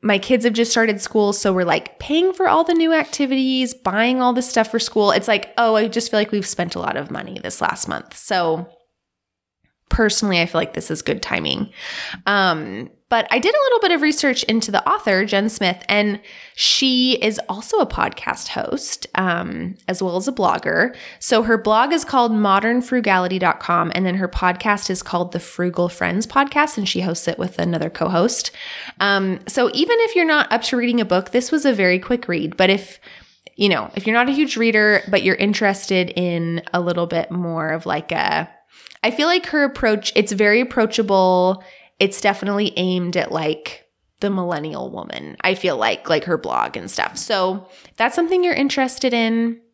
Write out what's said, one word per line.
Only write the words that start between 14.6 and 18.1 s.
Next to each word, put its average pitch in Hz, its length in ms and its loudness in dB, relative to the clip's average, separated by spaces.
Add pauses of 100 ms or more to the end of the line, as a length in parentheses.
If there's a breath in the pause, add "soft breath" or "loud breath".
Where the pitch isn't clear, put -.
the - 180 0
author, 208 360 0
Jen 208 240 0
Smith, 185 400 -2
and 208 320 0 (340 loud breath)
she 254 600 2
is 214 340 -2
also 220 300 -4
a 330 80 4
podcast - 600 -4